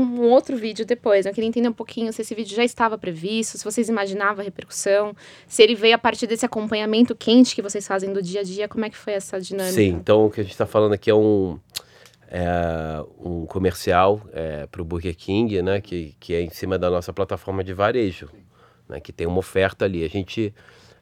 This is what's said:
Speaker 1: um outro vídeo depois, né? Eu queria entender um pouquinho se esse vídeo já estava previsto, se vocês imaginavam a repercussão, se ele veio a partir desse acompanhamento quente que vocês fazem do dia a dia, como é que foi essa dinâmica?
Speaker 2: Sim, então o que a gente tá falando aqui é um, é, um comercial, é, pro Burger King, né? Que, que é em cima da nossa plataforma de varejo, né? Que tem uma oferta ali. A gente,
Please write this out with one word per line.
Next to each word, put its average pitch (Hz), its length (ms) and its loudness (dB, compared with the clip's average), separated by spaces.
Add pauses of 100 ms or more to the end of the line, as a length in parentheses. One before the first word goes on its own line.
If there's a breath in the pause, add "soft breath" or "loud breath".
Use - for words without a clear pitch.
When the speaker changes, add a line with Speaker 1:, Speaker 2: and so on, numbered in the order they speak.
Speaker 1:
um 240 280 2
outro 269 280 4
vídeo 214 280 -4
depois, 208 400 2
né? 196 60 -4
Eu - 20 -4
queria 220 140 -2
entender 233 220 0
um 226 40 -2
pouquinho 220 380 -6
se 220 100 -6
esse 220 140 -8
vídeo 208 200 -8
já 233 100 2
estava 226 320 0
previsto, 196 600 -4
se - 60 -12
vocês 214 240 -2
imaginavam 202 540 -2
a - 20 -6
repercussão, 202 720 -2 (320 loud breath)
se - 160 6
ele 214 100 8
veio 226 220 4
a - 20 6
partir 226 300 0
desse 226 180 -2
acompanhamento 220 680 0
quente 240 400 6
que 233 60 -6
vocês 202 260 -6
fazem 196 240 -2
do 196 100 -2
dia 190 200 -6
a - 20 -2
dia, 196 240 -6
como 220 160 -4
é 214 60 -4
que - 80 -18
foi - 160 -6
essa 196 260 -6
dinâmica? 185 340 -6
Speaker 2:
Sim, 107 140 4
então 101 380 4
o 104 40 4
que 107 120 -6
a - 20 0
gente 95 140 -12
tá 113 100 0
falando 107 260 2
aqui 101 160 -6
é 107 60 2
um, 104 420 2 (720 loud breath)
é, 82 720 -2 (160)
um 85 280 -8
comercial, 95 720 2 (120)
é, 76 340 -8
pro - 180 -10
Burger 85 300 -6
King, 101 480 0
né? 95 180 0
Que, 82 380 -10
que - 160 -8
é 85 60 0
em 85 80 -4
cima 92 280 -4
da 90 120 0
nossa 90 240 -2
plataforma 95 500 -4
de 92 100 -10
varejo, 101 560 0 (600 soft breath)
né? 73 100 -10
Que - 140 -18
tem 85 140 -6
uma 87 120 0
oferta 95 460 0
ali. 90 180 -2
A 78 60 -2
gente, 101 440 -4 (480 soft breath)